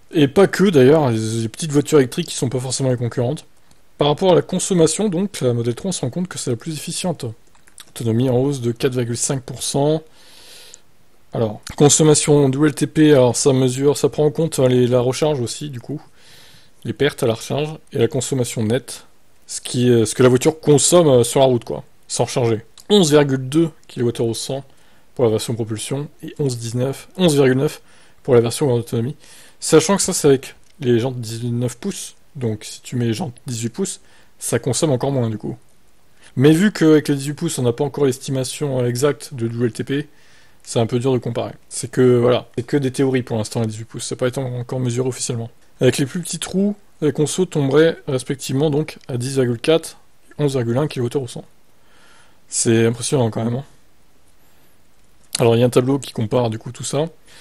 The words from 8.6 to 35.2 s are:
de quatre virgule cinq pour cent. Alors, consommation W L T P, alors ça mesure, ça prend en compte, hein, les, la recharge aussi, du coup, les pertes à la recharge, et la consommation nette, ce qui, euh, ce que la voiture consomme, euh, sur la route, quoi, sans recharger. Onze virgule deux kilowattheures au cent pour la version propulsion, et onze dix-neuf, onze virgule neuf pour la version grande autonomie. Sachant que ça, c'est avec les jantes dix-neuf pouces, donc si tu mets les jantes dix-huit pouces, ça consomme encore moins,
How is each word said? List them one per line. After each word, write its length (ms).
de 100
quatre 220
virgule 240
cinq 260
pour 180
cent. 400
Alors, 300
consommation 720
W 200
L 60
T 120
P, 240
alors 240
ça 180
mesure, 440
ça 120
prend 160
en 60
compte, 280
hein, 80
les, 200
la 120
recharge 420
aussi, 280
du 100
coup, 220
les 100
pertes 300
à 40
la 60
recharge, 420
et 60
la 100
consommation 560
nette, 420
ce 140
qui, 280
euh, 160
ce 80
que 80
la 80
voiture 300
consomme, 480
euh, 160
sur 160
la 80
route, 160
quoi, 200
sans 180
recharger. 380
Onze 220
virgule 380
deux 200
kilowattheures 400
au 80
cent 280
pour 100
la 60
version 240
propulsion, 520
et 160
onze 200
dix-neuf, 500
onze 160
virgule 240
neuf 240
pour 140
la 60
version 260
grande 140
autonomie. 340
Sachant 360
que 80
ça, 100
c'est 140
avec 280
les 180
jantes 200
dix-neuf 580
pouces, 380
donc 280
si 180
tu 140
mets 100
les 80
jantes 220
dix-huit 220
pouces, 320
ça 220
consomme 320
encore 200
moins, 200